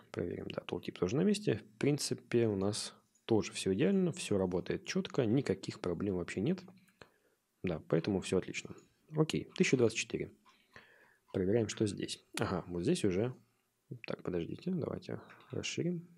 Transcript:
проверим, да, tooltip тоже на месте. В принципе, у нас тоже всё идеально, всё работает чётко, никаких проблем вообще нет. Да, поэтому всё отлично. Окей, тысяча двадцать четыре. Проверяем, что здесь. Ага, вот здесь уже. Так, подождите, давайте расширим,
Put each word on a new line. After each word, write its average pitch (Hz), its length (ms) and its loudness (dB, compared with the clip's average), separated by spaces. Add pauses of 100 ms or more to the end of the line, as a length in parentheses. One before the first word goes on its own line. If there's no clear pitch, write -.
(120)
проверим, 95 380 -4
да, - 160 -8
tooltip - 260 -6
тоже 92 240 0
на 156 60 2
месте. 196 380 2 (160)
В - 20 -10
принципе, 127 680 2
у 104 100 2
нас 98 380 -2 (300)
тоже 110 280 2
всё - 220 0
идеально, 180 380 4
всё - 260 0
работает 90 460 0
чётко, - 420 0
никаких 107 540 0
проблем 90 360 0
вообще - 240 -4
нет. 160 200 0 (1040)
Да, 82 240 -2
поэтому 110 320 2
всё - 180 0
отлично. - 360 -6 (420)
Окей, - 400 0
тысяча 185 200 4
двадцать 117 220 4
четыре. - 320 -4 (1000)
Проверяем, 104 360 2
что - 180 0
здесь. - 380 -6 (160)
Ага, 95 280 0
вот 87 160 -4
здесь 170 200 2
уже. 107 300 0 (720)
Так, - 160 -6
подождите, - 500 -4
давайте - 480 -4 (320)
расширим, 170 640 -4